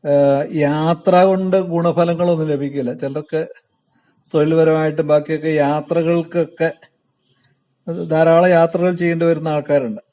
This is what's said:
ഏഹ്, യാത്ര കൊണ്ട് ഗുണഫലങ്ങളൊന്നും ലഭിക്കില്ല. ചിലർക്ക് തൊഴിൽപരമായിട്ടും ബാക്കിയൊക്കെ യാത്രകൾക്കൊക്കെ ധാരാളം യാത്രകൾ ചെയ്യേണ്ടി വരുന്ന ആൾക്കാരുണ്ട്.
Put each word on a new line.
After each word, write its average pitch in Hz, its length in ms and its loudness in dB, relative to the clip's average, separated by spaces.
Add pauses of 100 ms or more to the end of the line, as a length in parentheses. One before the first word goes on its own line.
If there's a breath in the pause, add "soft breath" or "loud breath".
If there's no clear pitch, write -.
ഏഹ്, 139 500 2
യാത്ര 160 640 2
കൊണ്ട് 190 340 2
ഗുണഫലങ്ങളൊന്നും 170 920 0
ലഭിക്കില്ല. 139 440 -4
ചിലർക്ക് 151 540 -6 (880)
തൊഴിൽപരമായിട്ടും 156 720 2
ബാക്കിയൊക്കെ 151 420 0
യാത്രകൾക്കൊക്കെ 160 1200 -2 (1300)
ധാരാളം 165 460 4
യാത്രകൾ 170 420 2
ചെയ്യേണ്ടി 170 340 -2
വരുന്ന 160 220 0
ആൾക്കാരുണ്ട്. 143 540 -2 (120)